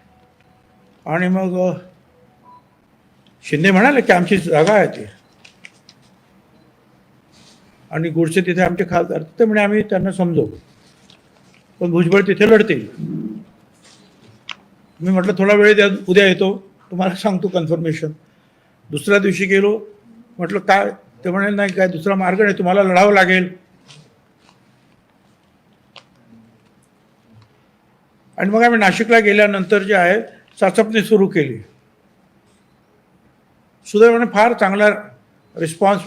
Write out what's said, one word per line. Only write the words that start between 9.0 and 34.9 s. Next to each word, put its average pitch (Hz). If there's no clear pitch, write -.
ते -
म्हणे, 214
"आम्ही 208
त्यांना 190
समजवू, 175
पण 180
भुजबळ 170
तिथे 202
लढतील." 196
मी 175
म्हटलं, 185
"थोडा 196
वेळ 208
द्या, 202
उद्या 196
येतो, 190
तुम्हाला 185
सांगतो 190
कन्फर्मेशन." 165
दुसऱ्या 202
दिवशी 190
गेलो, 196
म्हटलं, 180
"काय?" 202
ते 180
म्हणे, 196
"नाही, 202
काय 185
दुसरा 170
मार्ग 185
नाही, 202
तुम्हाला 190
लढावं 190
लागेल." 185
आणि 190
मग 220
आम्ही 240
नाशिकला 214
गेल्यानंतर 202
जे 196
आहे, 185
चाचपणी 214
सुरू 196
केली. 147
सुदैवाने 233
फार 220
चांगला 208